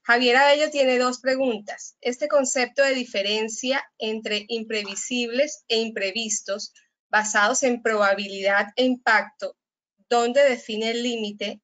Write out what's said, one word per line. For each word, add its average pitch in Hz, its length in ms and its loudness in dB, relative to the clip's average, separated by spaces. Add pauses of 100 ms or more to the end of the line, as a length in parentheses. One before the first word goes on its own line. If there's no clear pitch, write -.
Javier 240 320 4
Abello 285 340 4
tiene 262 260 2
dos 247 240 -2
preguntas. 262 800 -4
Este 247 280 -4
concepto 262 540 0
de 269 120 2
diferencia 220 880 -4 (140)
entre 220 500 -6
imprevisibles 233 1200 -4
e 226 120 0
imprevistos 214 920 -6 (380)
basados 214 520 2
en 240 200 0
probabilidad 202 960 0
e 254 80 2
impacto, 220 720 0 (520)
¿dónde 240 400 2
define 226 440 -2
el 240 100 -4
límite 214 600 -6